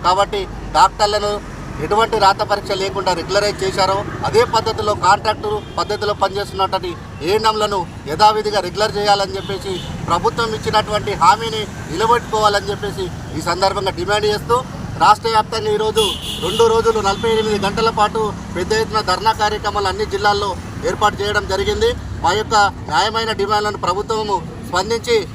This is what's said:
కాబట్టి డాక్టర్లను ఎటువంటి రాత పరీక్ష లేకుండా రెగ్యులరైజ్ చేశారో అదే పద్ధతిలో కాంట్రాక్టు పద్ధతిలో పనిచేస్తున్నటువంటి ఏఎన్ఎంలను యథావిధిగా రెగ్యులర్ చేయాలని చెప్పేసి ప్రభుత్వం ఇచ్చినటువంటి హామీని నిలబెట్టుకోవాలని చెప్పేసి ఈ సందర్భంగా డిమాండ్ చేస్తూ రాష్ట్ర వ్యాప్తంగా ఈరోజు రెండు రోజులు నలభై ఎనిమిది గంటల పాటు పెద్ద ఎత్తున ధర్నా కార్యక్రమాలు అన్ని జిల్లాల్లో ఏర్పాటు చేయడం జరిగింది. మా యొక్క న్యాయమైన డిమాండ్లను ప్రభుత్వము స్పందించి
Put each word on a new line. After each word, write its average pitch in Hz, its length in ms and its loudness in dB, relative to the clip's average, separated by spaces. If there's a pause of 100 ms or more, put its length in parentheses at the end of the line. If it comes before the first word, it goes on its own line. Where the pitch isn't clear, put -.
కాబట్టి 196 360 2 (360)
డాక్టర్లను 208 560 4 (520)
ఎటువంటి 220 380 2
రాత 196 260 4
పరీక్ష 202 220 -2 (100)
లేకుండా 190 380 0
రెగ్యులరైజ్ 190 440 0
చేశారో 190 320 2 (320)
అదే 208 140 4 (120)
పద్ధతిలో 220 400 0 (120)
కాంట్రాక్టు 214 460 2 (260)
పద్ధతిలో 415 440 -2
పనిచేస్తున్నటువంటి 190 720 -2 (360)
ఏఎన్ఎంలను 208 520 0 (300)
యథావిధిగా 208 560 4
రెగ్యులర్ 196 320 -2
చేయాలని 202 400 2
చెప్పేసి 190 360 -6 (360)
ప్రభుత్వం 220 480 0
ఇచ్చినటువంటి 208 540 0 (120)
హామీని 214 380 4 (300)
నిలబెట్టుకోవాలని 202 800 2
చెప్పేసి 190 340 -6 (320)
ఈ 160 120 -6
సందర్భంగా 190 500 0
డిమాండ్ 208 320 0
చేస్తూ 247 260 0 (460)
రాష్ట్ర 208 300 6
వ్యాప్తంగా 214 420 0
ఈరోజు 214 280 2 (420)
రెండు - 180 2 (100)
రోజులు 453 340 2
నలభై 226 280 0
ఎనిమిది 214 300 2
గంటల 220 240 2 (100)
పాటు 208 200 2 (360)
పెద్ద 180 260 -2
ఎత్తున 220 180 -2 (120)
ధర్నా 185 200 2 (100)
కార్యక్రమాలు 208 500 0
అన్ని 208 220 -2
జిల్లాల్లో 202 360 2 (400)
ఏర్పాటు 208 320 0
చేయడం 202 220 0 (100)
జరిగింది. 208 360 0 (340)
మా 165 160 2
యొక్క 220 160 -2 (340)
న్యాయమైన 220 500 0
డిమాండ్లను 208 460 0
ప్రభుత్వము 208 500 -2 (320)
స్పందించి 440 500 0 (180)